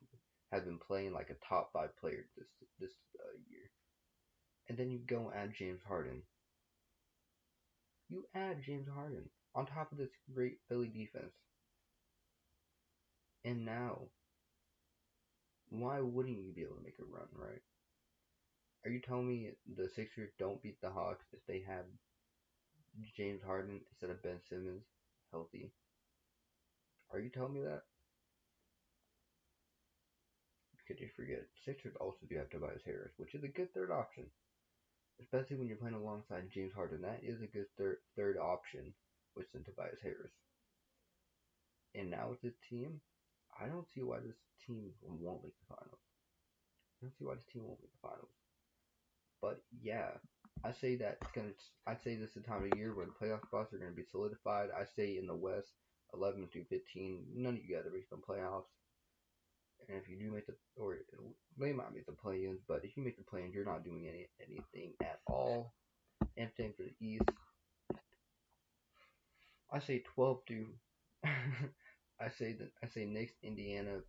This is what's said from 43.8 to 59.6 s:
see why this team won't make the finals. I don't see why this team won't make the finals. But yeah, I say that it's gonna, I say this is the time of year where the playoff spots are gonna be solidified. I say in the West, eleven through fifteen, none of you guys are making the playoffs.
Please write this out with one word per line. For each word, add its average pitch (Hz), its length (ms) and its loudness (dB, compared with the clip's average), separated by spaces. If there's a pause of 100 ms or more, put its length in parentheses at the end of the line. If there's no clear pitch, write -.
see 139 60 -4
why 123 180 2
this 113 220 -6 (260)
team 110 240 -4 (120)
won't 85 420 -4
make - 160 -12
the - 160 -12
finals. - 240 -14 (1000)
I - 60 -10
don't 131 140 -8
see 143 60 -6
why 131 100 0
this 123 180 -8
team 117 120 -6
won't - 160 -8
make - 120 -20
the - 160 -10
finals. - 240 -10 (1080)
But - 200 2 (220)
yeah, 110 260 2 (560)
I 123 80 2
say 127 240 4
that 110 240 2
it's - 140 -2
gonna, 107 180 0 (340)
I 113 160 2
say 117 140 2
this 110 140 -2
is 104 120 -8
the - 60 -6
time 101 160 4
of 98 140 6
year 110 160 0
where 90 120 0
the 90 60 -8
playoff 107 340 0
spots 107 260 0
are 101 60 -6
gonna 90 140 -4
be 85 180 -6
solidified. 104 640 2
I 98 100 2 (120)
say 101 220 2
in 92 80 0
the 90 80 0
West, 95 340 0 (460)
eleven 98 380 2
through 90 180 -4
fifteen, 92 540 0 (100)
none 123 200 2
of 107 100 -4
you 90 100 0
guys 80 100 0
are 80 80 -2
making 92 180 -4
the - 60 -6
playoffs. 95 540 0 (1200)